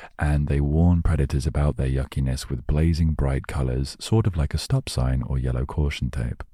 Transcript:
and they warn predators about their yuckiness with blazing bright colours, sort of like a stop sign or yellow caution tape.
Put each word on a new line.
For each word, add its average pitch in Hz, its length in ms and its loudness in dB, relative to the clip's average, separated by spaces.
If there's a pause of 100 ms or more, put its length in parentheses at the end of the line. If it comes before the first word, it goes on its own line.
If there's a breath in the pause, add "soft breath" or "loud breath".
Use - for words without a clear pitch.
(180 loud breath)
and 73 280 2
they 71 140 2
warn 82 420 4
predators 69 440 0
about 71 320 0
their 67 100 0
yuckiness 65 640 -2
with 64 160 -6
blazing 80 460 2
bright 67 340 0
colours, 65 520 -2
sort 110 280 0
of 85 100 -2
like 71 160 0
a 78 60 0
stop - 320 -2
sign 64 320 0
or 65 160 -2
yellow 64 260 -2
caution 69 460 -2
tape. - 440 -4